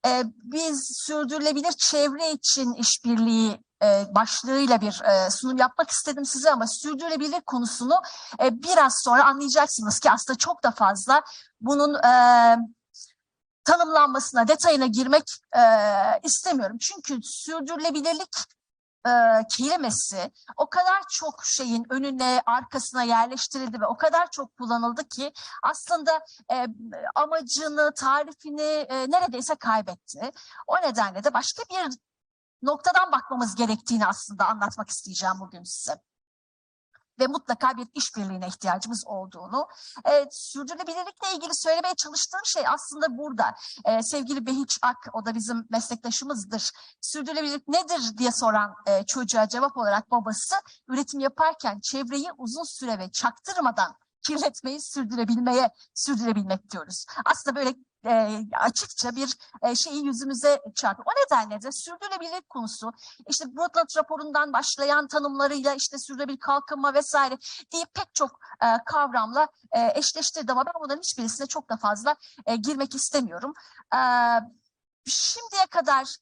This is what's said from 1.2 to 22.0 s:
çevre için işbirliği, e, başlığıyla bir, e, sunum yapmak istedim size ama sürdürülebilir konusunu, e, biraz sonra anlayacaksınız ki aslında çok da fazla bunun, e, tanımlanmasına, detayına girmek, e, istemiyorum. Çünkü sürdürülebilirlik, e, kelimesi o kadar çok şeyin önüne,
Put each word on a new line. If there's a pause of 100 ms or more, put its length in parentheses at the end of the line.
çevre
için
işbirliği, (160)
e,
başlığıyla
bir,
e,
sunum
yapmak
istedim
size
ama
sürdürülebilir
konusunu, (400)
e,
biraz (100)
sonra
anlayacaksınız
ki
aslında
çok
da
fazla (400)
bunun,
e, (1500)
tanımlanmasına,
detayına
girmek, (260)
e, (600)
istemiyorum.
Çünkü
sürdürülebilirlik, (680)
e, (400)
kelimesi (260)
o
kadar
çok
şeyin
önüne,